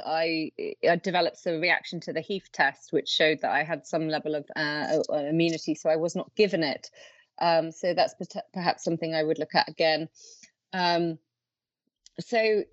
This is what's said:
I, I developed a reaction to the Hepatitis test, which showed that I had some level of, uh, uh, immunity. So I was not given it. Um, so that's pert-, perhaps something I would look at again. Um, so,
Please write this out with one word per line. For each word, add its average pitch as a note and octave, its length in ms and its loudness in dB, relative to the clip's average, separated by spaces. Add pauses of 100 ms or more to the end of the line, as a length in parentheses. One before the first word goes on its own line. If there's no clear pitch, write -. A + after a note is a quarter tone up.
I, D#3+ 460 -2 (360)
I E3+ 80 6
developed F3 500 -2
a E3+ 140 -2
reaction E3+ 420 -2
to F3 120 -10
the D#3+ 80 -2
Hepatitis F#3+ 320 -8
test, - 400 -2
which - 160 0
showed D#3 320 2
that - 100 0
I C#3+ 120 2
had D#3 220 -6
some D#3+ 220 -2
level D3+ 280 -2
of, D3 100 -6 (100)
uh, D3+ 540 0
uh, - 60 -2
immunity. D#3+ 600 0
So - 140 -2
I D#3+ 80 4
was E3 180 -2
not - 200 -6
given F#3+ 280 2
it. - 260 -4 (520)
Um, E3 320 2
so F3+ 200 -2
that's E3 200 2
pert-, - 400 -10
perhaps F3 320 -2
something E3 280 -2
I D#3 100 0
would D#3 160 0
look D#3 160 -4
at - 120 4
again. D#3+ 400 0 (640)
Um, E3+ 460 0 (1000)
so, A3 540 2